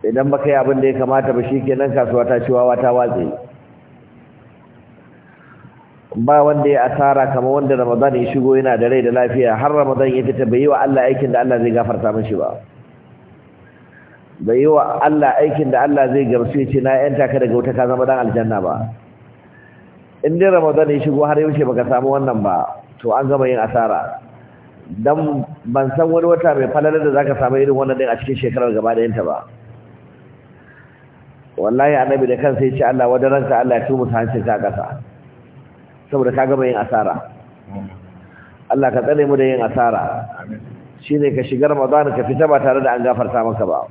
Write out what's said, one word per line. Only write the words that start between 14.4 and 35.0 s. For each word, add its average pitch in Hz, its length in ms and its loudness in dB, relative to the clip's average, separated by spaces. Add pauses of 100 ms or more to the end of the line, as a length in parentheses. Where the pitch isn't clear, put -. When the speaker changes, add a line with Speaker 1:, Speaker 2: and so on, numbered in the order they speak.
Speaker 1:
yi 151 80 4
wa 147 320 2
Allah 147 400 2
aikin 147 320 -2
da 123 80 2
Allah 143 240 2
zai 135 160 0
gamsu 120 320 0
ya 135 160 -2
ce 135 80 2
na 131 120 0 (120)
yanta 143 240 0
ka 131 160 -2
daga 117 100 0
wuta 123 220 0
ka 127 100 0
zama 127 200 0
dan 127 260 0
aljanna 113 320 -2
ba. 90 240 -4 (1400)
In 165 160 -2
dai 196 160 4
Ramadan 156 340 4
ya 147 140 0
shigo 147 240 0
har 151 80 2
yaushe 147 320 0
baka 123 220 -2
samu 131 260 0
wannan 127 260 -2
ba, 90 380 -2 (220)
to 117 100 -2
an 135 160 0
gama 135 220 0
yin 123 100 0
asara. 110 600 -2 (840)
Dan 147 400 -2 (220)
ban 131 320 -2
san 165 120 2
wani 165 220 2
wata 165 240 2
mai 131 160 -2
falalar 151 320 0
da 147 80 2
zaka 143 260 0
samu 131 220 0
irin 139 160 2
wannan 135 240 -2
din 135 80 0
a 117 160 0
cikin 131 160 -6
shekarar 123 340 -2
gaba 113 220 0
ɗayanta 113 300 -2
ba. 73 180 -6 (2250)
Wallahi 127 400 2
Annabi 131 320 2
da 123 80 0
kansa 135 280 0
ya 131 120 -2
ce, 139 80 2
"Allah 127 240 2
wadaranka, 131 400 2 (160)
Allah 120 160 2
ya - 80 -6
tumu 127 160 0
ta 113 160 -2
hancin 117 240 -4
ka 110 160 -2
ƙasa." 101 400 -6 (1080)